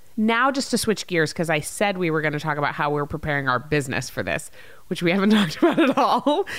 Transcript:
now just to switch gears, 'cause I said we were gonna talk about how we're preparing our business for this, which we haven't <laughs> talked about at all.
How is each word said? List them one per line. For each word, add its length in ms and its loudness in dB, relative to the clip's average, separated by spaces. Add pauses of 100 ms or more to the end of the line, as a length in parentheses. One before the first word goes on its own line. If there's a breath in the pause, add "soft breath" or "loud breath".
(160 soft breath)
now 340 4
just 220 -2
to 60 2
switch 300 -2
gears, 260 0
'cause 160 -2
I 100 2
said 380 -2
we 120 0
were 120 0
gonna 180 -2
talk 180 -2
about 180 0
how 140 0
we're 160 -2
preparing 440 -2
our 100 2
business 500 -2
for 140 -6
this, 260 -4 (380 loud breath)
which 160 -4
we 80 4
haven't 180 2
<laughs> 20 4
talked 260 2
about 200 4
at 200 4
all. 480 2 (140)